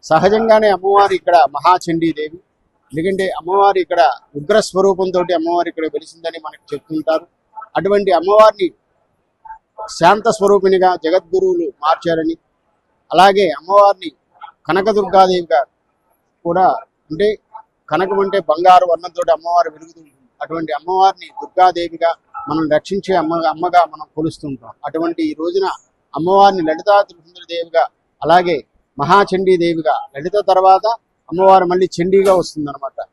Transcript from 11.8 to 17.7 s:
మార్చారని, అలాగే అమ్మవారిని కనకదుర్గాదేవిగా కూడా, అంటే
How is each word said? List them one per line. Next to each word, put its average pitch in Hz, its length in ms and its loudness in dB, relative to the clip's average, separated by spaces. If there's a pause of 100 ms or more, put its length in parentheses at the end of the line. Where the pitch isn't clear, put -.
మార్చారని, 165 520 -2 (760)
అలాగే 196 320 4 (140)
అమ్మవారిని 190 500 2 (580)
కనకదుర్గాదేవిగా 190 920 2 (840)
కూడా, 170 220 0 (440)
అంటే 175 160 -2 (640)